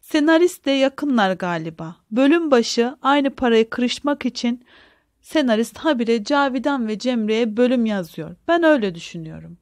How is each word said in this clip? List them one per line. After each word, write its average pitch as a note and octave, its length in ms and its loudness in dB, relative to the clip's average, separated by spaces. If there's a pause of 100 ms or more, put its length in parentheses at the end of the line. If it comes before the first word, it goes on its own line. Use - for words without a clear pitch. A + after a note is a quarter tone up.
Senaristle D#4+ 680 2
yakınlar C4+ 600 0
galiba. E3 640 -8 (140)
Bölüm C#4+ 400 2
başı A#3+ 520 0
aynı C#4 280 2
parayı A3+ 400 2
kırışmak C4 560 -4
için A#3+ 380 -4 (560)
senarist A#3 580 0
habire A#3 460 0
Cavidan C#4 640 -2
ve G#3+ 100 -6
Cemre'ye A3 580 -2
bölüm A#3+ 300 2
yazıyor. F3 500 -6 (120)
Ben E4+ 140 2
öyle B3+ 320 2
düşünüyorum. E3 680 -16